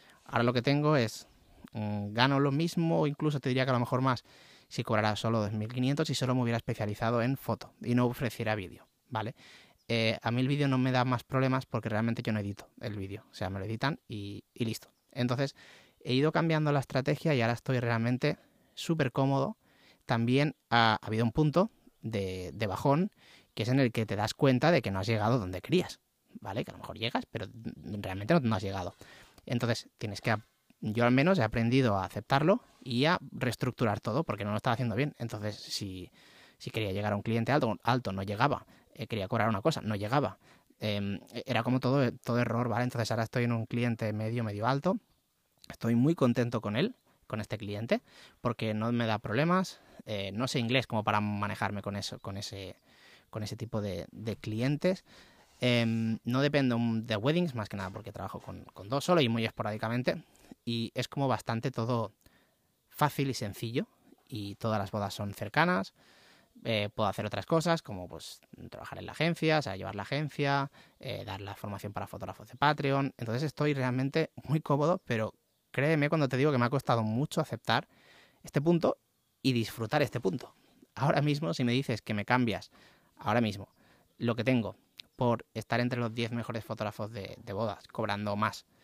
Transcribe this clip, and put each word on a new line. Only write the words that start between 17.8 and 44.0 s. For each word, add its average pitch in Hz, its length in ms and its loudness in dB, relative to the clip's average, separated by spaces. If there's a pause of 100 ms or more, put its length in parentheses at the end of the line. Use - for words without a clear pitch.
realmente 120 580 2 (360)
súper 160 380 0
cómodo. 135 440 2 (500)
También 123 480 2 (160)
ha, 113 300 6
ha - 60 -14
habido 110 180 2
un 117 80 2
punto 156 380 4 (320)
de, 95 520 -4
de 110 120 -2
bajón, 143 440 2 (440)
que 110 100 -4
es 110 40 -2
en 131 120 4
el 123 120 4
que 110 140 0
te 98 100 -4
das 104 180 -2
cuenta 139 360 4
de 151 120 4
que 101 80 -2
no 95 100 0
has 98 60 -4
llegado 113 320 2
donde 92 220 -6
querías, - 400 -2 (400)
¿vale? 107 240 -6
Que - 60 -12
a - 40 -14
lo - 40 -18
mejor 87 200 -12
llegas, 120 320 -2
pero 104 160 -6 (300)
realmente 101 580 -2
no, - 60 6
no 113 160 2
has 98 60 -2
llegado. 95 320 -4 (520)
Entonces, 120 420 -2 (100)
tienes 104 220 -6
que 120 100 0
ap-, 107 140 0 (360)
yo 113 240 2
al 120 60 6
menos 156 280 6
he 123 40 4
aprendido 117 560 4
a 95 60 -2
aceptarlo 139 580 2 (200)
y 123 240 2
a 170 120 4 (140)
reestructurar 120 680 0
todo, 120 220 -2
porque 110 220 -4
no 104 80 -2
lo 107 40 0
estaba 117 180 0
haciendo 117 200 0
bien. 139 240 -2
Entonces, 104 380 -6
si, 95 540 -10 (480)
si - 120 -12
quería 107 220 -2
llegar 104 200 -2
a 101 40 0
un 104 60 -4
cliente 113 280 0
alto, 127 320 2
alto, 123 300 0
no 98 100 -4
llegaba. 107 440 0 (280)
Eh, 123 120 -10
quería 101 220 -4
cobrar 113 200 2
una 98 140 0
cosa, 160 180 0
no 107 160 -2
llegaba. 104 420 0 (400)
Em, 101 380 -2 (180)
e-, 120 120 -8
era 113 180 0
como 127 160 2
todo, 131 320 2
todo - 260 -2
error, 120 300 0
¿vale? 117 160 0
Entonces, 120 260 -2
ahora 113 140 0
estoy 120 200 0
en 120 80 2
un 113 140 -2
cliente 117 460 -2